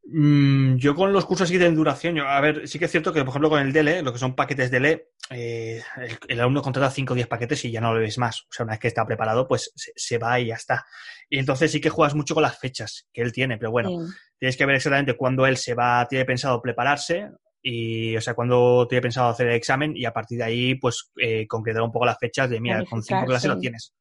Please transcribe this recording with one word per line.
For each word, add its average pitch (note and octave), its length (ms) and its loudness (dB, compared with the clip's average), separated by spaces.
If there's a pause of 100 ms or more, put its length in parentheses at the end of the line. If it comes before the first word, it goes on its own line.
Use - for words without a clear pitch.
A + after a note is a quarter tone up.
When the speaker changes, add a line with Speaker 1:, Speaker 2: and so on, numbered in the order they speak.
Speaker 1:
Mm, C#3 680 4
yo C#3+ 180 2
con G3 160 2
los F#3+ 140 4
cursos F#3 240 0
así F#3 80 2
de F3 140 6
duración, D#3 440 0
yo, C#3+ 100 0
a C#3 140 2
ver, D3+ 280 2
sí D3 120 -10
que E3+ 60 0
es D#3 60 -4
cierto F3 200 0
que, D#3+ 100 2
por C3 80 -2
ejemplo, C#3+ 200 2
con D3+ 100 4
el C3+ 140 0
dele, D#3 280 4
lo B2+ 120 -2
que A#2+ 60 -10
son B2+ 160 -2
paquetes C3 360 0
dele, C#3+ 380 2 (200)
eh, A#2 520 -8 (160)
el, A#2 200 -12 (120)
el A#2+ 100 -4
alumno C3 220 2
contrata C3 280 0
cinco C3 220 -4
o B2 40 0
diez B2 120 -2
paquetes A#2+ 380 -4
y A#2 60 -4
ya A2+ 100 -4
no A#2 120 2
lo A2+ 60 2
ves A2 180 -2
más. A#2+ 260 -2
O - 80 -20
sea, - 120 -8
una A2+ 100 -4
vez G#2+ 60 -6
que B2 80 -2
está A2+ 180 0
preparado, A2+ 440 0
pues - 260 -2
se, - 200 -14
se - 220 -6
va A#2 220 0
y A#2+ 80 -2
ya A2+ 80 -6
está. - 300 -4 (440)
Y C#3 100 -2
entonces C#3 320 2
sí D3+ 100 -2
que D#3 80 2
juegas D3 260 2
mucho D3+ 200 -2
con D#3 80 4
las B2+ 140 0
fechas - 540 -12
que A#2+ 100 -8
él A#2+ 120 -2
tiene, B2+ 240 -2
pero A2 140 -4
bueno, C#3+ 180 0
Speaker 2:
Sí. F3 60 -4 (440)
Speaker 1:
tienes B2+ 160 -2
que C#3 100 2
ver C#3 120 4
exactamente C#3 400 0
cuándo C3 280 2
él C3 120 2
se B2 180 -4
va, A#2+ 320 2
tiene C3 160 -2
pensado B2+ 380 0
prepararse C#3+ 680 -2 (320)
y, A2+ 540 -4
o A2 60 -2
sea, A#2+ 120 -6
cuándo B2 540 4
tiene B2 140 2
pensado B2 260 0
hacer A#2+ 200 0
el A#2+ 80 4
examen C#3 380 0
y A#2+ 120 -6
a A2+ 80 -2
partir A#2 240 -6
de A#2 80 -4
ahí, B2 300 0
pues, - 420 -4
eh, A2+ 300 -2
concretar A2 340 -2
un A#2 100 0
poco A#2+ 140 0
las A#2 120 2
fechas B2+ 320 -2
de, A2+ 120 -4
"Mira, A#2 240 -2
con A2+ 180 -6
cinco - 220 -2
Speaker 2:
Planificar, - 20 -4
Speaker 1:
clases B2+ 220 0
lo B2 60 0
Speaker 2:
sí. F#2 40 -6
Speaker 1:
tienes". A#2 420 -8